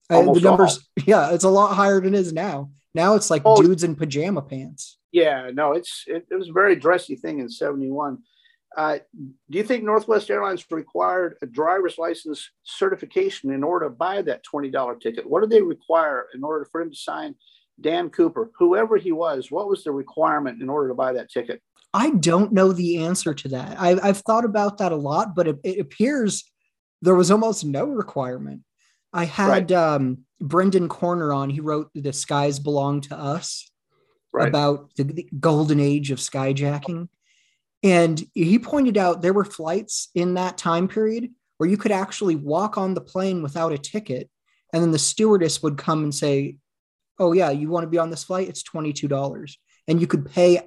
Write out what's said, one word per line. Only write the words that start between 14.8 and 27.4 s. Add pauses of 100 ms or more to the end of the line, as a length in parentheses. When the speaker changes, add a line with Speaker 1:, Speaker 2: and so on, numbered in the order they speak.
Speaker 2:
ticket?
What
did
they
require
in
order
for
him
to
sign (460)
Dan
Cooper,
whoever
he
was?
What
was
the
requirement
in
order
to
buy
that
ticket? (320)
Speaker 1:
I
don't
know
the
answer
to
that.
I,
I've
thought
about
that
a
lot,
but
it,
it
appears (580)
there
was
almost